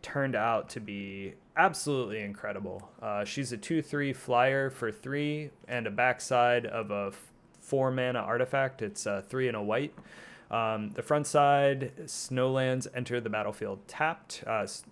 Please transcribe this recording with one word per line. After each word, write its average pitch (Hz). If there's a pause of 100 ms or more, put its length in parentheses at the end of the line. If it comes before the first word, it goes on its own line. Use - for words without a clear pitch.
turned 135
out 110
to 120
be 98 (240)
absolutely 135
incredible. 101 (120)
Uh, 104
she's 120
a 117
two 160
three 143
flyer 131
for 117
three 147 (180)
and 120
a 101
backside 120
of 110
a 101
f-, - (300)
four 131
mana 127
artifact. 127
It's, 104
uh, 101
three 127
and 117
a 104
white. 117 (580)
Um, 110
the 117
front 147
side, 139 (140)
Snowlands 131
enter 123
the 110
battlefield 104
tapped. -
Uh, 110
s-, -